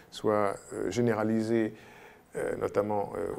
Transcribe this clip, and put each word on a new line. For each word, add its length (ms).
soit, 420
euh, 180
généralisée, 840
euh, 200
notamment, 600
euh, 220